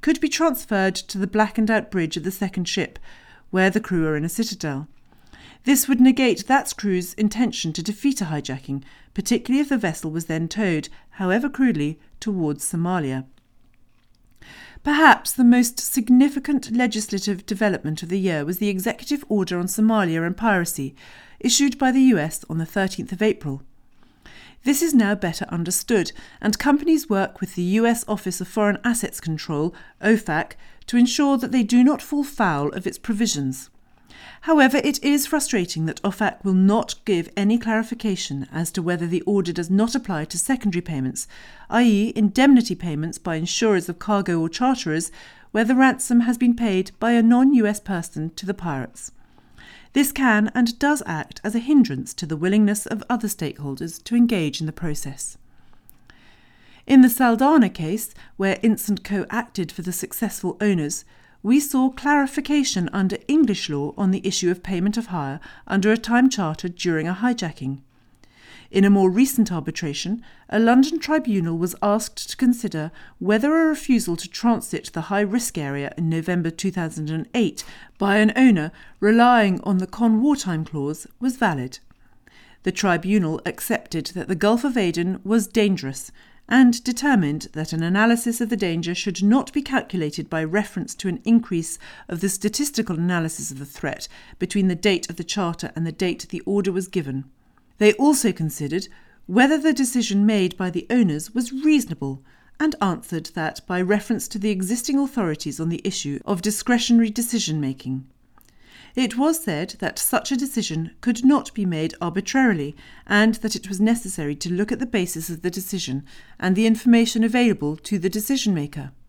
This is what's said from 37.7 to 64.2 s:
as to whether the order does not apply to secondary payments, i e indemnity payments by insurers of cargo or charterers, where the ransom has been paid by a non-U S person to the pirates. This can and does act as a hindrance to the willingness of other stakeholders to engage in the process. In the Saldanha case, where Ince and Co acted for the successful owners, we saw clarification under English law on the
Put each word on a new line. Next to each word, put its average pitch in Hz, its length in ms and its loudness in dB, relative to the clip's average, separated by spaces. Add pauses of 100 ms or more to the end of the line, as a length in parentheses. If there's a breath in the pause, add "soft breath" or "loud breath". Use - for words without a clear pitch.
as 160 200 -4
to 180 100 -4
whether 170 240 -2
the 170 160 -2
order 190 300 0
does 170 180 -4
not 214 240 2
apply 170 320 -4
to 165 120 -10
secondary 196 440 -2
payments, 131 440 -6 (440 loud breath)
i 240 120 4
e 220 320 4
indemnity 233 600 4
payments 160 420 -6
by 170 200 -6
insurers 180 520 0
of 175 100 -8
cargo 196 420 -2
or 165 100 -2
charterers, 175 600 -2 (420 loud breath)
where 220 120 2
the 247 100 2
ransom 247 460 4
has 240 160 2
been 240 180 2
paid 202 440 0
by 233 140 0
a 233 100 6
non-U 240 440 6
S 208 140 -2
person 170 560 -6
to - 80 -14
the 190 80 -6
pirates. 165 600 -8 (800 soft breath)
This 262 200 -14
can 220 420 0
and 233 240 -2
does 285 260 0
act - 380 -10
as 208 120 -6
a 233 40 -2
hindrance 233 560 2
to - 120 -10
the 156 100 -6
willingness 202 500 2
of 208 240 -6
other 233 180 -2
stakeholders 143 760 -8
to 233 100 -6
engage 220 460 2
in 156 60 -4
the 156 60 -6
process. - 640 -6 (1500 soft breath)
In 262 160 10
the 254 60 10
Saldanha 247 640 4
case, 170 420 -6 (220 soft breath)
where 196 260 0
Ince 220 260 2
and 202 140 -2
Co 202 280 -4
acted 208 420 -6
for 175 100 -12
the 180 100 -8
successful - 680 -6
owners, 180 440 0 (380 soft breath)
we 240 160 4
saw 262 320 0
clarification 285 1040 0
under 190 240 -2 (100)
English 269 420 2
law 143 280 -4
on 190 140 0
the - 160 -2